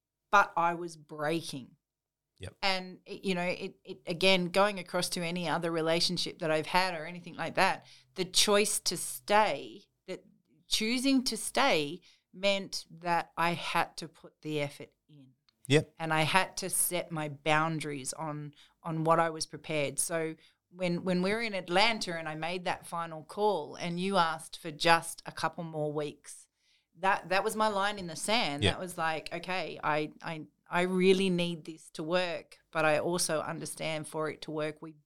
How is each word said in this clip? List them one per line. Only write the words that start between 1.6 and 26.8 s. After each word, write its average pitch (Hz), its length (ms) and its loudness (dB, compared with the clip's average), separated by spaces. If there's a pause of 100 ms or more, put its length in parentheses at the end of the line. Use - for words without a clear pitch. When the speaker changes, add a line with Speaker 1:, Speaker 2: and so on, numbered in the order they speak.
Speaker 2:
Yep. - 240 -12
Speaker 1:
And, 185 440 -2
it, - 180 -12
you 190 100 0
know, 175 80 -2
it, 180 320 -6 (100)
it, 190 220 -14
again, 180 420 4
going 196 300 2
across 180 320 -2
to 180 120 -4
any 170 260 -4
other 165 220 0
relationship 165 680 0
that 160 100 -2
I've 151 160 2
had 185 280 2
or 156 120 -8
anything 175 280 -14
like 147 200 -6
that, 175 320 2 (280)
the 185 100 -2
choice 208 560 4
to - 160 -2
stay, 165 880 0 (220)
that - 180 -10 (440)
choosing 254 560 2
to 226 120 -2
stay 180 640 0 (340)
meant 196 500 -2 (160)
that 175 360 0
I 170 160 2
had - 440 -2
to 165 120 -10
put - 240 -20 (100)
the 151 180 -2
effort 143 300 -8 (180)
in. 143 200 -20 (400)
Speaker 2:
Yep. 147 300 4
Speaker 1:
And 160 140 -2
I 156 100 4
had 185 360 2
to 190 100 -6
set - 420 -2
my 151 200 -4
boundaries 151 840 0
on, 147 400 -8 (300)
on 160 220 -2
what 165 140 6
I 165 120 4
was 160 160 -6
prepared. 147 520 -4
So 160 360 -2 (360)
when, 175 340 -2
when 180 180 2
we 190 80 2
were 220 100 0
in 226 140 -4
Atlanta 185 640 2
and 160 100 -8
I 156 60 -6
made 175 320 -6
that - 200 -4
final 165 360 -8
call 170 540 -2
and 175 220 -4
you 190 200 2
asked 160 420 0
for 170 100 -10
just 165 540 2
a 156 80 -12
couple 165 320 -4
more 156 260 -4
weeks, - 560 -8 (540)